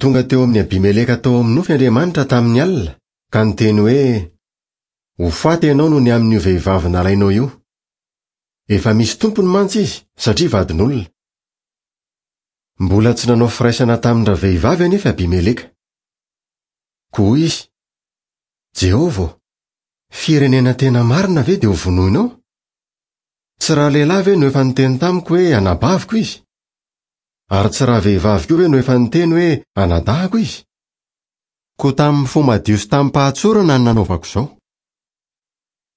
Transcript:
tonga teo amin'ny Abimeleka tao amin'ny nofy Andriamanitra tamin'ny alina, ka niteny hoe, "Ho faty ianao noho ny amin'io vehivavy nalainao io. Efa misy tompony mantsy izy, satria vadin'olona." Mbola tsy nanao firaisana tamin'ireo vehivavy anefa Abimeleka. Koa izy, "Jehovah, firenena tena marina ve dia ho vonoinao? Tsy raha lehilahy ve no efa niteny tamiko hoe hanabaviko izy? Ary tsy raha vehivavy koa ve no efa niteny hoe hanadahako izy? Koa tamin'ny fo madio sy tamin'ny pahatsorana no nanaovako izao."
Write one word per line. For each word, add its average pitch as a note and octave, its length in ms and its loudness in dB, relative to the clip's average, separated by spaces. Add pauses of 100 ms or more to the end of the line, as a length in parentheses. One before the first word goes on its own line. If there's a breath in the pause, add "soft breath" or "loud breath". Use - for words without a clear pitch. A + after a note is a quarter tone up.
tonga B2+ 240 2
teo B2+ 240 0
amin'ny A2 160 2
Abimeleka G#2 560 0
tao B2 200 0
amin'ny A#2 160 0
nofy F3+ 160 -2
Andriamanitra C#3 520 0
tamin'ny A#2+ 400 0
alina, B2 280 -4 (400)
ka A2 120 0
niteny G#2+ 360 0
hoe, A#2 600 0 (800)
"Ho F2 100 -2
faty D#3+ 360 0
ianao D3 220 2
noho D3+ 120 2
ny A#2+ 120 2
amin'io A2+ 280 2
vehivavy F2+ 480 0
nalainao G2 420 0
io. A2 160 0 (1300)
Efa G#2+ 200 0
misy A2+ 240 0
tompony G#3 340 0
mantsy G3 300 0
izy, - 220 -8 (120)
satria D3 320 -2
vadin'olona." G2 600 -2 (1700)
Mbola G2+ 340 2
tsy A#2 140 -8
nanao A#2+ 200 2
firaisana A#2 500 0
tamin'ireo A2+ 440 0
vehivavy G2 420 0
anefa F3+ 260 0
Abimeleka. F2+ 540 -2 (1500)
Koa G#2+ 240 2
izy, D#3+ 300 -4 (1080)
"Jehovah, G2 580 -2 (840)
firenena C3 540 2
tena B2 300 0
marina E3 380 0
ve D#3+ 160 0
dia A2+ 100 0
ho G2 60 0
vonoinao? F#2 540 0 (1300)
Tsy D#3+ 140 -2
raha D3 160 0
lehilahy D3+ 340 0
ve G3 120 2
no C#3+ 100 2
efa C3+ 180 0
niteny C3 340 0
tamiko F3 360 -2
hoe F3 220 2
hanabaviko G2+ 600 0
izy? - 240 -6 (1120)
Ary G2+ 200 0
tsy - 140 -4
raha A#2 220 2
vehivavy G2 400 0
koa E3 120 0
ve F3+ 100 2
no C#3+ 100 2
efa B2+ 200 0
niteny E3 340 0
hoe E3+ 180 0 (260)
hanadahako G2+ 600 -2
izy? - 260 -6 (1120)
Koa C3+ 200 -2
tamin'ny D3 340 0
fo D#3+ 100 0
madio G#2+ 360 0
sy - 100 -10
tamin'ny C#3+ 260 0
pahatsorana D3+ 640 2
no B2+ 60 2
nanaovako G2 440 0
izao." B2+ 320 -8 (1400)